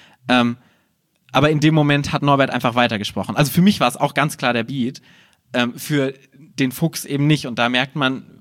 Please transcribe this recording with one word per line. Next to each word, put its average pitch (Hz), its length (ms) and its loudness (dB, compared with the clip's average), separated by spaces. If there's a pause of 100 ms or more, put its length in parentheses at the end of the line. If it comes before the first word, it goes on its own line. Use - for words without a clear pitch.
(280)
Ähm, 120 300 2 (760)
aber 143 200 4
in 151 80 2
dem 156 160 4
Moment 147 360 2
hat 151 120 -4
Norbert 135 260 2
einfach 123 260 -2
weitergesprochen. 113 640 -2
Also 139 140 2
für 175 100 2
mich 202 180 4
war 127 80 2
es 120 80 -2
auch 143 200 -2
ganz 143 220 0
klar 123 140 -2
der 117 120 0
Beat, 131 380 -6 (520)
ähm, 120 240 -2
für 139 360 -2 (200)
den - 380 -4
Fuchs - 340 -6
eben 143 220 -2
nicht. 151 180 0
Und 120 140 -8
da 120 100 2
merkt 127 260 -2
man, 131 280 -2 (180)